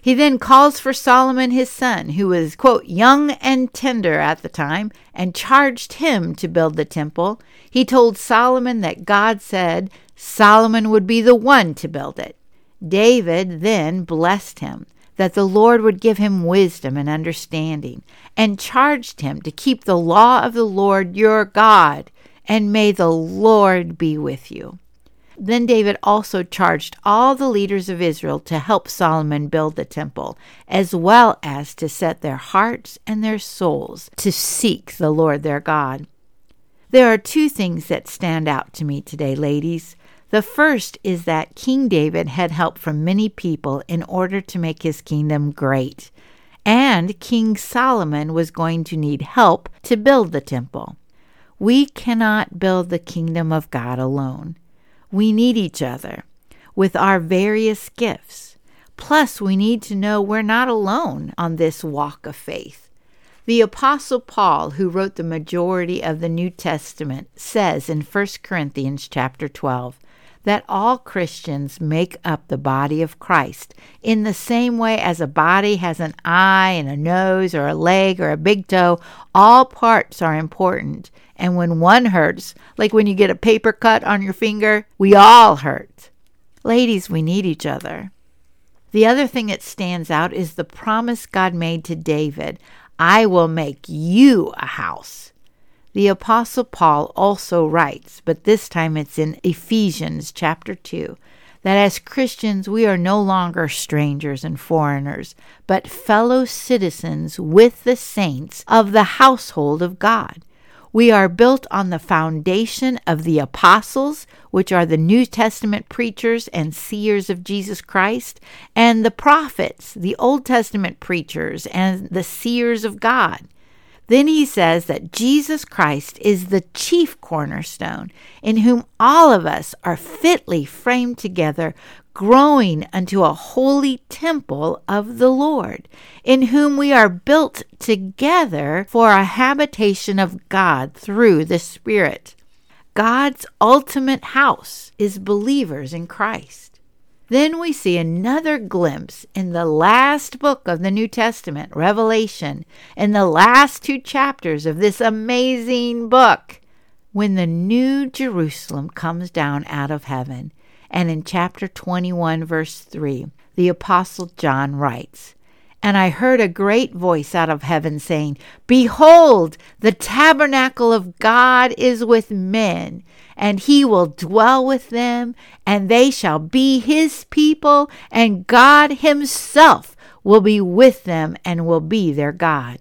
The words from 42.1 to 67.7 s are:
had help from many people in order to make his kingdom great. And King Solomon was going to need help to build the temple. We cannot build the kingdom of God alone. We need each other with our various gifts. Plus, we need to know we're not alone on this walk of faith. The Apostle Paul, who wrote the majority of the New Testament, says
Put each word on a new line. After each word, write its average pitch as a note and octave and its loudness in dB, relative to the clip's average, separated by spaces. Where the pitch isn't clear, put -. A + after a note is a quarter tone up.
had E3+ -4
help E3 -4
from D3+ -6
many G3+ 0
people D3 -6
in E3 -6
order F#3 -4
to F#3 -10
make D#3+ -6
his D#3 -6
kingdom D3+ -4
great. C3+ -6
And G#3+ 2
King A3 -2
Solomon E3 -2
was E3 -2
going E3 -4
to D#3+ -10
need D3 -4
help F#3+ 2
to A#3+ 0
build G#3+ 2
the C#3 -4
temple. - -10
We B3 2
cannot A3 -4
build F#3 -2
the F3 -4
kingdom E3 -6
of D#3 -6
God B2 -8
alone. C3+ -6
We G#3+ 2
need A#3 2
each F#3+ -6
other B2+ -10
with F#3+ 0
our F#3+ 2
various G#3 -2
gifts. - -10
Plus, D4 -2
we F#3+ -2
need G#3+ -2
to G#3 -10
know G#3 -2
we're G#3+ -4
not A3+ 0
alone G3 -4
on E3 -6
this D#3+ -2
walk D3 -8
of D3 -16
faith. - -16
The A#3 2
Apostle C4+ -2
Paul, D#3 -2
who F3 -4
wrote F#3+ -6
the E3 -10
majority F3 -6
of D#3+ -6
the E3+ -6
New E3+ -4
Testament, - -10
says E3 -4